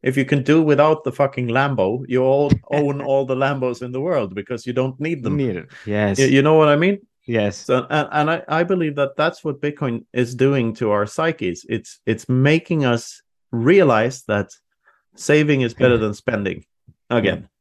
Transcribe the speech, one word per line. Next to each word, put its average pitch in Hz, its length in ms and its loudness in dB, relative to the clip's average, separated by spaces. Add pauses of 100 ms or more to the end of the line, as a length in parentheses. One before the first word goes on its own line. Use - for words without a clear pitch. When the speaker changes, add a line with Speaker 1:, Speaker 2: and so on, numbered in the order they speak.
Speaker 1:
if 131 140 -2
you 135 80 2
can 139 180 0
do 156 180 4
without 151 420 2
the 127 80 -2
fucking 135 380 -4
Lambo, 123 580 0
you 127 160 0
all 139 260 2 (120)
Speaker 2:
<laughs> - 100 -10
Speaker 1:
own 143 300 -2
all 135 240 0
the 131 100 -4
Lambos 131 460 -2
in 123 100 -10
the 127 100 -8
world 135 340 -2
because 110 320 -10
you 123 60 -8
don't 131 260 -2
need 151 240 -6
them. 104 140 -4
Speaker 2:
Need 123 200 -2
it. - 120 -12 (160)
Yes. 104 340 0
Speaker 1:
Y-, 135 60 4
you 135 160 4
know 156 120 4
what 156 160 6
I 147 60 4
mean? 190 240 0 (280)
Speaker 2:
Yes. 104 300 -2
Speaker 1:
So, 127 320 -2
and, 151 220 -2
and 151 200 0
I, 165 160 -4
I 160 160 -2
believe 175 320 -2
that 139 220 -2
that's 165 260 -2
what 139 180 -6
Bitcoin 143 520 -6
is 123 220 -2
doing 127 400 0
to 110 160 -2
our 104 160 2
psyches. 156 600 -4
It's, - 380 -8
it's 110 240 -4
making 147 560 2
us - 360 -2 (300)
realize 127 720 2
that 104 280 -2 (640)
saving 151 460 2
is 117 120 -2
better 123 220 4
Speaker 2:
Yeah. 110 60 0
Speaker 1:
than 104 120 -2
spending 101 520 -6 (440)
again. 98 400 0 (120)